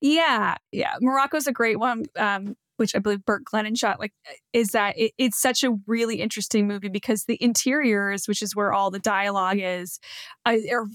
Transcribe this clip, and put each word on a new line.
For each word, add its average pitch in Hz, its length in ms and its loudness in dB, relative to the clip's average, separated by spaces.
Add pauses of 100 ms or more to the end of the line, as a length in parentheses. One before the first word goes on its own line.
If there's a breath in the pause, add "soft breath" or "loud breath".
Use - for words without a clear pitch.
Yeah, 277 540 2 (180)
yeah. - 300 -2
Morocco's 269 440 2
a 277 60 2
great 226 260 0
one, 226 260 -2 (120)
um, 202 400 -2 (200)
which - 200 0
I - 20 0
believe 202 260 0
Burt 202 200 0
Glennon 214 340 -2
shot, 208 220 0
like, - 120 -6 (400 loud breath)
is 233 180 2
that 208 280 2
it, 220 180 0
it's 247 240 0
such 254 220 2
a 247 140 2 (100)
really 226 340 0
interesting 214 460 0
movie 202 220 -2
because 202 380 -2
the - 140 -2
interiors, 220 880 2
which 208 160 -2
is 196 140 -6
where 202 160 2
all 196 180 2
the 196 80 -4
dialogue 196 640 2
is, 185 400 -6 (440 loud breath)
uh, 226 120 4 (160)
are 240 120 0 (100)